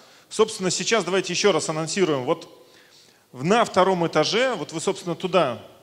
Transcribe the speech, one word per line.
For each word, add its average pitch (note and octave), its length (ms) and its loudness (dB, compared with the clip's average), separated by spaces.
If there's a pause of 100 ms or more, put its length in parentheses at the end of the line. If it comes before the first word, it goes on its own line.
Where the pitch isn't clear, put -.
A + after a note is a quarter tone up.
(280)
Собственно, G#3 420 0
сейчас G3+ 320 0
давайте F3+ 300 -2
еще G3 180 2
раз D#3 180 0
анонсируем. D#3 560 -2
Вот D#3+ 220 -2 (840)
в-, B2+ 100 -12
на G#3 220 4
втором F3+ 420 2
этаже, F3+ 480 0
вот D3 180 -10
вы, D#3+ 80 -8
собственно, F3 360 -4
туда D#3+ 460 0 (200)